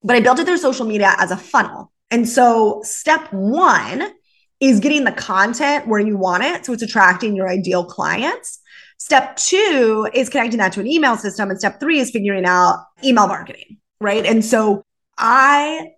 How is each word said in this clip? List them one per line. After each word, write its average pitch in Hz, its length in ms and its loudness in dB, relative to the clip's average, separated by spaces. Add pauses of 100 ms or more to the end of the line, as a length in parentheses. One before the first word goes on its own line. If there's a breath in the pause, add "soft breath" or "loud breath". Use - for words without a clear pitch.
but 240 140 0
I 233 60 4
built 247 180 4
it 330 60 -2
through 359 120 0
social 262 280 -2
media 202 320 2
as 185 140 -2
a 185 60 -6
funnel. - 540 -4 (180)
And 233 180 0
so 226 560 2
step - 480 -2
one 226 840 0 (460)
is 262 200 4
getting 285 240 0
the 214 80 2
content 233 760 -2
where 214 120 0
you 208 180 -2
want 185 260 -2
it. 330 220 -6
So 247 80 -6
it's 233 80 -6
attracting 208 540 2
your 190 120 -2
ideal 180 380 -2
clients. 214 720 -6 (380 loud breath)
Step - 380 0
two 247 800 0
is 247 160 0
connecting 233 280 -2
that 190 160 0
to 202 60 -8
an 196 80 -6
email 285 280 2
system. 202 360 -6
And 190 80 -8
step - 200 -4
three 302 200 0
is 254 100 -2
figuring 196 360 -2
out 180 380 2 (200)
email 233 240 4
marketing, - 500 -12 (240)
right? 208 240 -2
And 220 180 2
so 214 380 0 (340)
I 285 840 2